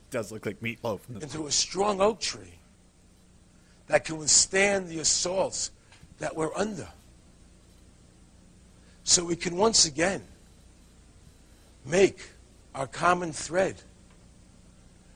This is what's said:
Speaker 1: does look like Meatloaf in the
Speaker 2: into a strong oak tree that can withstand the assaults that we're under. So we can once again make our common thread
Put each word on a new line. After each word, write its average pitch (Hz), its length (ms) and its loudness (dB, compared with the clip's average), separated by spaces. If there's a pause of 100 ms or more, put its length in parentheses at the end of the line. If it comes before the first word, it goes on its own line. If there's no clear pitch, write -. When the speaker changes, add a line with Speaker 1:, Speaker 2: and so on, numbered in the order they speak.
(120)
Speaker 1:
does 110 200 -4
look 110 140 -12
like 101 160 -6
Meatloaf 113 460 -4
in 127 80 -14
the - 60 -12
Speaker 2:
into 156 260 -8
a 135 40 -12
strong 190 500 0
oak 208 180 4
tree 95 400 -10 (1300)
that 151 180 4
can 160 120 -8
withstand 190 720 4
the 165 100 -8
assaults 170 720 0 (480)
that - 160 -6
we're 160 200 -2
under. 180 320 -4 (2250)
So - 220 2
we 170 100 -2
can 175 220 -4
once 214 280 4
again 160 380 -2 (1600)
make 175 440 4 (440)
our 135 140 -6
common 175 440 2
thread 151 500 -2 (1300)